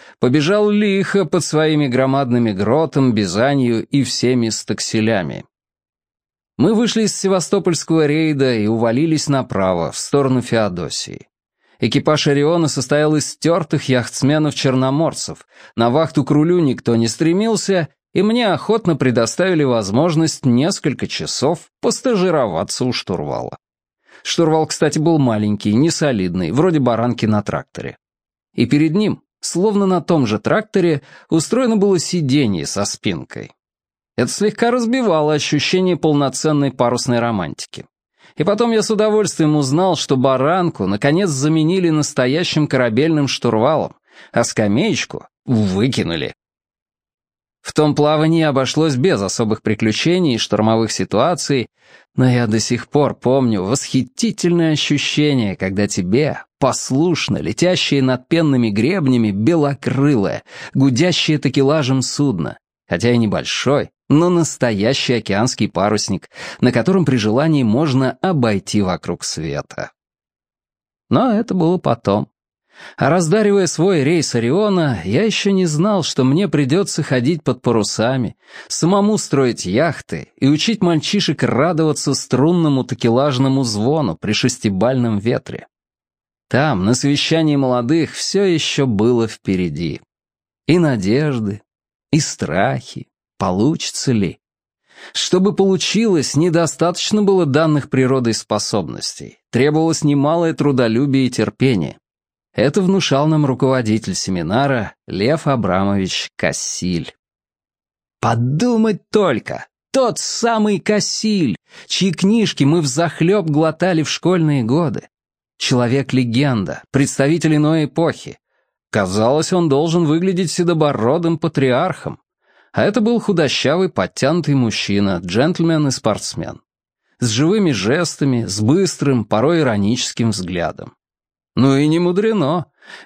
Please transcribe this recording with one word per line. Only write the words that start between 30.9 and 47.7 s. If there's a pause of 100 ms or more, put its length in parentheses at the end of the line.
устроено
было
сиденье
со
спинкой. (640)
Это
слегка
разбивало
ощущение
полноценной
парусной
романтики. (500)
И
потом
я
с
удовольствием
узнал,
что
баранку,
наконец,
заменили
настоящим
корабельным
штурвалом, (380)
а
скамеечку (200)
выкинули. (1300)
В